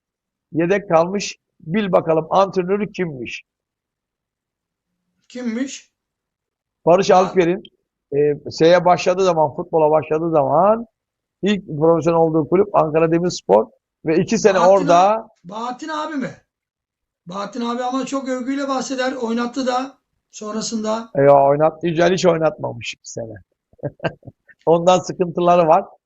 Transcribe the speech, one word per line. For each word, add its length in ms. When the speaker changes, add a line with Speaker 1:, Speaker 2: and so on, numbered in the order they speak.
Speaker 1:
yedek 360
kalmış. 480
Bil 320
bakalım 380
antrenörü 640
kimmiş? 500
Speaker 2:
Kimmiş? 640
Speaker 1:
Barış 240
Speaker 2:
Ba- 40
Speaker 1:
Alper'in, 480
e, 420
şeye 260
başladığı 400
zaman, 320
futbola 340
başladığı 400
zaman 560
ilk 240
profesyonel 420
olduğu 280
kulüp 280
Ankara 360
Demirspor 540
ve 100
iki 220
sene 160
Speaker 2:
Bahattin 180
Speaker 1:
orada 440
Speaker 2:
abi, 120
Bahattin 440
abi 260
mi? 160
Bahattin 340
abi 220
ama 240
çok 220
övgüyle 400
bahseder. 440
Oynattı 540
da 320
sonrasında. 840
Speaker 1:
E, 80
ya 120
oynat-, 400
Yücel 280
hiç 140
oynatmamış 680
iki 180
sene. 220
<laughs> 100
Ondan 320
sıkıntıları 680
var. 160